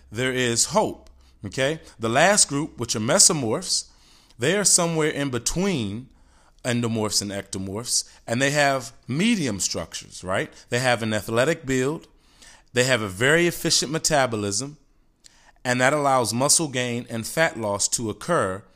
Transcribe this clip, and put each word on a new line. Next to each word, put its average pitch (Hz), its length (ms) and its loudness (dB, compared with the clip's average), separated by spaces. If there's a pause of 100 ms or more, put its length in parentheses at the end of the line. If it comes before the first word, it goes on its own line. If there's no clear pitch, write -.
(100)
there 127 220 -2
is 123 340 2
hope. 165 420 -2 (380)
Okay? 139 320 -2 (180)
The 113 120 -4
last 170 400 4
group, 143 320 -6
which 117 160 -4
are 113 40 -2
mesomorphs, 147 840 2 (520)
they 147 200 2
are 202 80 0
somewhere 165 460 2
in 143 200 -2
between 131 800 -4 (560)
endomorphs 113 580 0
and 101 80 -6
ectomorphs, 98 800 -6 (160)
and 120 160 0
they 139 80 4
have 139 420 0 (140)
medium 151 540 0
structures, - 640 -8
right? 104 280 -4 (160)
They 120 120 -2
have 123 220 2
an 110 120 -2
athletic 127 500 0
build, 131 440 -2 (640)
they 123 120 2
have 127 180 2
a 104 60 -2
very 139 380 4
efficient 160 460 0
metabolism, 127 840 -2 (880)
and 127 160 0
that 131 120 4
allows 131 420 2
muscle 143 340 2
gain 123 400 -4
and 113 180 -6
fat 160 320 0
loss 101 300 -2
to - 220 -2
occur 104 520 -2 (140)